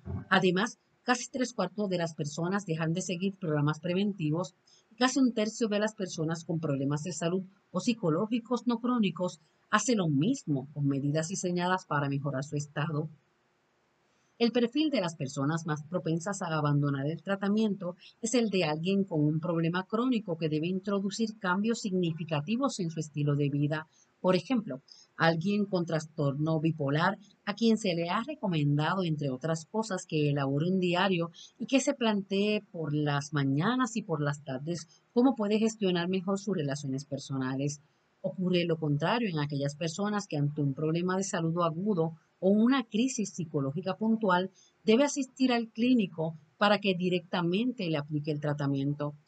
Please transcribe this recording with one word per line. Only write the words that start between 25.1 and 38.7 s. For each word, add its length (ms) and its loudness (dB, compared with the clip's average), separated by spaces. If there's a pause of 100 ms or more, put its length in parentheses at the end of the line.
alguien 520 2
con 180 0
trastorno 720 0
bipolar, 600 0 (260)
a 80 -4
quien 240 2
se 180 0
le 140 -2
ha 140 -2
recomendado, 800 0
entre 240 -2
otras 380 -4
cosas, 400 -4
que 240 2
elabore 400 0
un 100 2
diario 500 2 (280)
y 80 -6
que 140 2
se 120 0
plantee 800 0
por 220 -4
las 400 -2
mañanas 600 2
y 60 -2
por 200 -4
las 200 -2
tardes 460 -6 (240)
cómo 240 4
puede 220 2
gestionar 500 0
mejor 300 0
sus 180 -2
relaciones 480 -4
personales. 800 -4 (400)
Ocurre 420 0
lo 140 0